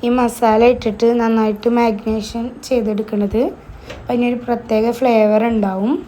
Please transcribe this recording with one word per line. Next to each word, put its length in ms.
ഈ 140
മസാല 560
ഇട്ടിട്ട് 340
നന്നായിട്ട് 580
മാരിനേഷൻ 680
ചെയ്തെടുക്കുന്നത്. 720
അപ്പം 720
അതിനൊരു 320
പ്രത്യേക 400
ഫ്ലേവർ 500
ഉണ്ടാവും. 420